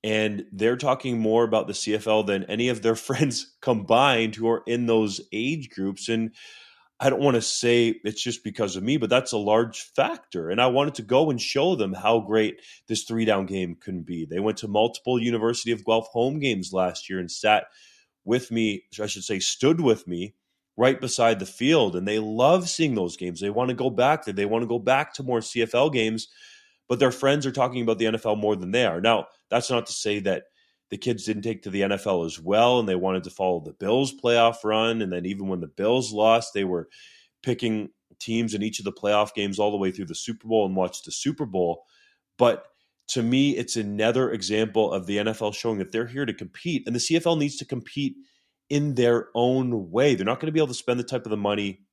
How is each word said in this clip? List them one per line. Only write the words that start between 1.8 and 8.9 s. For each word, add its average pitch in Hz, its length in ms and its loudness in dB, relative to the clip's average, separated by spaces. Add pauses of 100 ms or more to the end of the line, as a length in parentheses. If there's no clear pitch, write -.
F 107 140 -2
L 107 160 4
than 98 220 0
any 120 240 -2
of 110 120 -4
their 113 140 2
<laughs> - 0 -
friends 127 680 -2
combined 113 720 2
who 113 140 0
are 117 180 0
in 120 200 0
those 110 340 2 (100)
age 127 380 -4
groups. 95 400 -6
And 113 220 0 (680)
I 135 120 4
don't 135 100 0
wanna 127 200 4
say 120 600 2
it's 107 200 -6
just 120 200 -6
because 104 320 -4
of 92 60 -6
me, 131 160 0